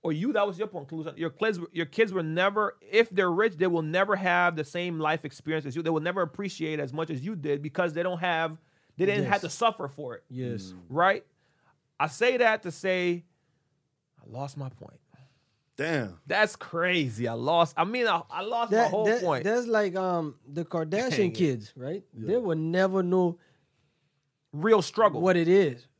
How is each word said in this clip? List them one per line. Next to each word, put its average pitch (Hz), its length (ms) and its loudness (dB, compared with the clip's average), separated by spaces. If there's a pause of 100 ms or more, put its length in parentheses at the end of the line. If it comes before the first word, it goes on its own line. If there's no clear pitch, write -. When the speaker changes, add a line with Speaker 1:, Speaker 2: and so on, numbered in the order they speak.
Speaker 1:
or 165 100 -2
you, 185 220 -2
that 208 120 4
was 180 120 -8
your 208 100 -4
conclusion, 156 480 -10
your 165 140 -4
kids, 214 280 -2 (140)
your 165 140 -4
kids 220 260 0
will 185 100 -2
never, 190 540 0 (160)
if 226 180 4
they're 185 220 2
rich, 190 240 2
they 175 100 2
will 170 160 2
never 185 340 2
have 175 400 2
the 156 80 -4
same 175 360 -6
life 156 240 0
experience 151 420 -6
as 127 80 -8
you. 165 80 -4
They 160 80 0
will 156 120 2
never 180 200 -2
appreciate 160 580 -6
as 131 120 -6
much 160 180 -4
as 135 140 -6
you 214 100 -6
did 147 280 -4
because 160 300 -2
they 165 100 -4
don't 180 160 -2
have, 165 380 -2 (420)
they 185 80 2
didn't 202 180 2
have 202 180 2
Speaker 2:
Yes. - 0 -
Speaker 1:
to 170 80 -6
suffer 220 380 -2
for 135 260 -12
it. - 140 -18
Speaker 2:
Yes. 120 480 -8
Speaker 3:
Mm. 90 40 -18 (100)
Speaker 1:
Right? 175 360 2 (720)
I 147 100 2
say 247 280 2
that 220 280 4
to 175 60 -6
say, 180 540 -2 (1000)
I 113 80 -20
lost 135 260 -10
my 135 120 -10
point. - 320 -20 (760)
Speaker 3:
Damn. 131 500 -2
Speaker 1:
That's 196 280 2
crazy. 160 720 -2
I 113 60 -2
lost, 160 440 2
I 165 80 2
mean, 233 220 -2
I, 170 240 0
I 165 120 -8
lost 233 280 -4
my 214 80 4
Speaker 2:
That, 233 120 4
Speaker 1:
whole 214 160 0
Speaker 2:
that, 208 160 2
Speaker 1:
point. 151 220 0
Speaker 2:
that's 233 220 0
like, 208 300 0
um, 170 400 -2 (100)
the 156 180 -6
Kardashian 180 460 -2
Speaker 1:
Dang 190 200 2
it. - 40 -10
Speaker 2:
kids, 127 400 0
right? 147 300 -8 (120)
Speaker 3:
Yeah. 113 120 -10
Speaker 2:
They 208 80 2
will 208 200 0
never 185 460 2
know 180 360 2 (1120)
Speaker 1:
Real 190 300 4
struggle. 208 380 2
Speaker 2:
what 180 160 4
it 165 120 2
is. 170 400 4 (120)